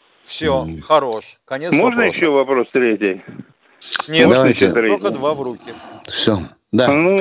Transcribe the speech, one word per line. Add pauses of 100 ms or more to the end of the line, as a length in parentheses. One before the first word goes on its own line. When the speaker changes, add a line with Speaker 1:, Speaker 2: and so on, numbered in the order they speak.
(240)
Speaker 1:
Всё,
Speaker 2:
Мгм.
Speaker 1:
хорош.
Конец
Speaker 3:
Можно
Speaker 1:
вопроса.
Speaker 3:
ещё
вопрос
третий? (880)
Speaker 1:
Нет,
Speaker 2:
Давайте.
Speaker 1:
только
Speaker 3:
Третий.
Speaker 1:
два
в
руки. (360)
Speaker 2:
Всё. (360)
Да.
Speaker 3:
Ну,